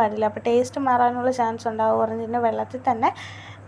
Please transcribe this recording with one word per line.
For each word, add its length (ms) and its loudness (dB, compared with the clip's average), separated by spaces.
പാടില്ല, 300 2
അപ്പോൾ 180 -8
ടേസ്റ്റ് 400 2
മാറാനുള്ള 500 2
ചാൻസ് 320 -2
ഉണ്ടാവും. 320 2
ഓറഞ്ചിൻ്റെ 440 -2
വെള്ളത്തിൽ 420 -4
തന്നെ 220 2